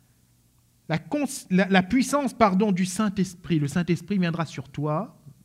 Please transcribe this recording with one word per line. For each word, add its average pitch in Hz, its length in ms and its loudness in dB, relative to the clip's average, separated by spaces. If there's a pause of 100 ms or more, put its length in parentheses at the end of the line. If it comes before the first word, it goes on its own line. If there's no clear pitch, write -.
(880)
la 160 100 -2
cons-, - 520 -6
la, 185 180 4
la 190 140 6
puissance, 254 520 0
pardon, 208 380 4
du 185 120 0
Saint-Esprit. 185 760 -2
Le 147 100 0
Saint-Esprit 175 500 -2
viendra 170 280 -2
sur - 220 -14
toi, 151 480 -6 (280)